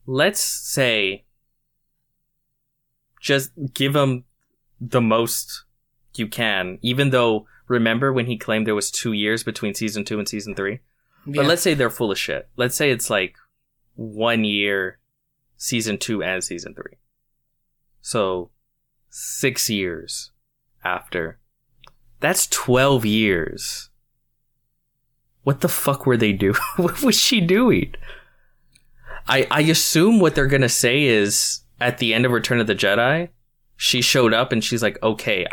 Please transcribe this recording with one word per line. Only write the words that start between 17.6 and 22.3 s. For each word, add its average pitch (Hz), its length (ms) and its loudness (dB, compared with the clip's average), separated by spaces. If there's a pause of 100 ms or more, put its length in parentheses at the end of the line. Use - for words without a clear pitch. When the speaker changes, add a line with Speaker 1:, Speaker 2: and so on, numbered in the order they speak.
Speaker 1:
So, 92 500 -2 (600)
six - 600 -4
years 87 600 -6 (540)
after. 87 540 -6 (840)
That's - 280 0